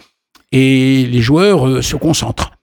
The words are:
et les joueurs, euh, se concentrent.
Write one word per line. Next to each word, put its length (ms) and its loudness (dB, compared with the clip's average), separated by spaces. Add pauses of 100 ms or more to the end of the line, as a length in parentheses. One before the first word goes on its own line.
(520)
et 540 2
les 160 0
joueurs, 440 2
euh, 140 -2
se 160 -6
concentrent. 560 -4 (100)